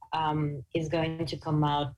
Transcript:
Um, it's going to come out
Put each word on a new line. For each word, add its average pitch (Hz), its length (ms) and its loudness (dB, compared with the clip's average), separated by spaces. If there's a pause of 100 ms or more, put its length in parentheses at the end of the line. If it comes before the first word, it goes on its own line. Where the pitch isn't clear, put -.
(140)
Um, 151 520 0 (100)
it's 160 140 0
going 160 380 0
to 160 100 -4
come 151 260 2
out 147 360 2